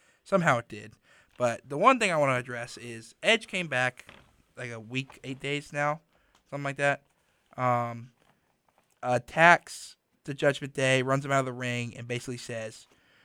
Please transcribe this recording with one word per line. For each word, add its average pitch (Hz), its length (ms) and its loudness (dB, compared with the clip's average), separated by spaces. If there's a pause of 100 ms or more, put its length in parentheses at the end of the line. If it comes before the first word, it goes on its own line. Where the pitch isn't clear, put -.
(240)
Somehow 165 340 2
it - 100 -8
did. 107 260 -16 (440)
But 120 300 0
the 139 100 -6
one 240 220 6
thing 202 100 2
I 165 60 0
wanna 135 180 4
address 120 440 -6
is 113 440 -14
Edge 220 240 2
came 180 220 -6
back, 127 380 0 (500)
like, 123 160 -10
a 113 80 -10
week, 127 420 -8
eight 135 160 -10
days 143 340 -6
now, 147 280 -2 (500)
something 143 140 -8
like 139 140 -6
that. 143 260 0 (520)
Um, 120 540 0 (960)
attacks 160 880 4 (300)
the 147 80 -8
Judgment 139 400 0
Day, 131 300 4
runs 135 240 0
him 135 60 -6
out 135 80 6
of 131 40 -2
the 127 80 -6
ring, 120 440 -6
and 120 120 -12
basically 120 300 -6
says, 110 480 -10 (380)